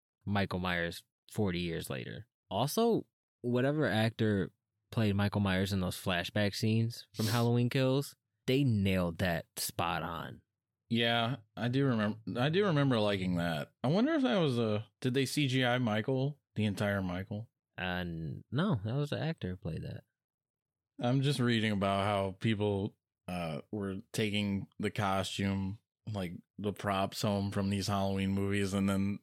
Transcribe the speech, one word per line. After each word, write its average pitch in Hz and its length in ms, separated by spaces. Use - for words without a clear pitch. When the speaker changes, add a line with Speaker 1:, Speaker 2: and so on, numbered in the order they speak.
Speaker 1:
Michael 98 320
Myers 87 440
forty 92 280
years 85 280
later. 62 380
Also, 156 560
whatever 127 480
actor 107 600
played 104 240
Michael 101 240
Myers 95 320
in 98 80
those 90 160
flashback 98 580
scenes 113 600
from 110 120
Speaker 2:
<laughs> - 20
Speaker 1:
Halloween 120 420
Kills, 131 440
they 131 180
nailed 95 540
that 87 260
spot 85 440
on. 80 380
Speaker 2:
Yeah, 117 480
I 113 140
do 135 180
remem-, 110 300
I 127 100
do 180 160
remember 143 340
liking 98 380
that. 82 320
I 117 40
wonder 233 260
if 302 80
that 247 160
was 143 200
a, 107 280
did 127 100
they 131 140
C 147 200
G 131 160
I 123 140
Michael, 127 600
the 107 80
entire 101 380
Michael? 95 440
Speaker 1:
Uh, 90 220
n-, 80 500
no, 160 360
that 110 80
was 143 160
the 113 100
actor 151 280
who 90 80
played 82 260
that. - 180
Speaker 2:
I'm 127 220
just 135 200
reading 113 320
about 98 340
how 98 340
people, 104 540
uh, 85 300
were 98 260
taking 104 520
the 101 100
costume, 98 840
like, 92 180
the 101 140
props 98 480
home 101 300
from 101 180
these 98 200
Halloween 98 420
movies, 98 420
and 98 160
then 98 340